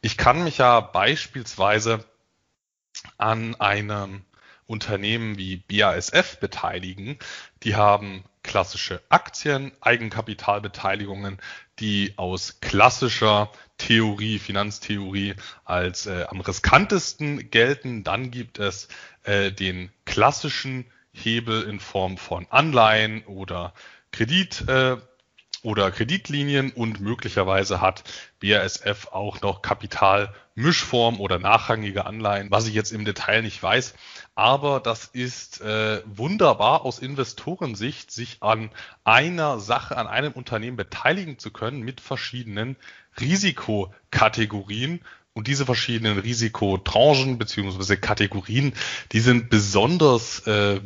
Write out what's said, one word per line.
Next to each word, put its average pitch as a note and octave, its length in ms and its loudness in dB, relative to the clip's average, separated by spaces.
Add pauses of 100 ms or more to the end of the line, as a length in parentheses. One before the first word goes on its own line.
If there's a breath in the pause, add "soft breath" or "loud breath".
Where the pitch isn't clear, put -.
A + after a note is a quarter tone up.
Ich G#2+ 160 -2
kann D3 280 4
mich D3+ 140 -4
ja A#2+ 220 8
beispielsweise A2 1200 0 (1120)
an A2+ 380 -2
einem G2+ 680 -2 (440 soft breath)
Unternehmen G#2+ 720 -2
wie F#2+ 200 -6
B G2+ 260 -2
A F#2+ 120 4
S F2 160 -6
F - 300 0
beteiligen. F#2 800 -8 (460 loud breath)
Die G#2 120 0
haben G2+ 480 4 (180)
klassische - 680 -4
Aktien, C#3 720 0
Eigenkapitalbeteiligungen, G2+ 1600 -2 (420 loud breath)
die G2+ 360 0
aus F#2 440 -6
klassischer G#2+ 920 4 (260 loud breath)
Theorie, G#2+ 640 0
Finanztheorie G2 960 -4 (300 loud breath)
als, F2+ 420 -4
äh, F2+ 220 -6
am F#2 120 -10
riskantesten D3 1120 0
gelten. A#2+ 540 0
Dann A#2+ 260 -4
gibt A#2+ 280 -14
es, G2 300 -6 (360 loud breath)
äh, G2+ 280 0
den F#2 380 -6 (160)
klassischen C3 800 0 (260 soft breath)
Hebel A2+ 520 -2
in G2+ 160 -10
Form F#2 360 -6
von E2+ 340 -10
Anleihen A2 720 4
oder F2+ 500 -10 (380 loud breath)
Kredit, D3+ 560 -2
äh, C3 280 2 (680)
oder G#2 280 2
Kreditlinien C#3+ 840 -2
und A2+ 280 -4
möglicherweise G2 800 0
hat F#2 240 2 (340 loud breath)
B G2+ 160 2
A G2+ 60 4
S F#2+ 220 -4
F - 300 -6
auch G2 280 -6
noch G2 220 -2
Kapitalmischform G#2+ 1600 2
oder F#2+ 180 0
nachrangige G#2 640 2
Anleihen, G2+ 460 -2
was A2 160 2
ich G#2+ 80 -4
jetzt G#2+ 180 -2
im G#2+ 140 -6
Detail G#2+ 360 0
nicht G#2+ 200 -8
weiß. A#2+ 320 0 (400 loud breath)
Aber C#3 460 2
das A#2 260 -4
ist, - 560 -10
äh, G#2+ 420 -2
wunderbar B2+ 800 2
aus B2+ 140 -6
Investorensicht, C3+ 1120 -8
sich - 320 -12
an A2 260 0 (360 loud breath)
einer D3 540 4
Sache, A2+ 380 -4
an A2+ 100 -4
einem B2 260 -4
Unternehmen A#2+ 440 -6
beteiligen D3+ 600 -2
zu G#2+ 120 -12
können B2+ 300 -8
mit B2 220 -10
verschiedenen A#2+ 760 -8 (420 loud breath)
Risikokategorien A2 1800 0 (360 loud breath)
und A2+ 120 -6
diese C#3 180 -2
verschiedenen A2 540 0
Risikotranchen A#2 1160 2
beziehungsweise G2 580 -2
Kategorien, G#2+ 760 0 (380 loud breath)
die A2+ 80 2
sind A#2 320 6
besonders, A#2 960 4
äh, G#2 400 2